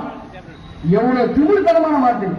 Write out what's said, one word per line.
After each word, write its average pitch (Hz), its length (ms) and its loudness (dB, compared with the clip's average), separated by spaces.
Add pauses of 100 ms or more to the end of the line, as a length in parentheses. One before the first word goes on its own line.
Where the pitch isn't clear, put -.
(960)
எவ்வளவு 240 360 0
திமிர்த்தனமான 320 680 2
வார்த்தை. 214 360 0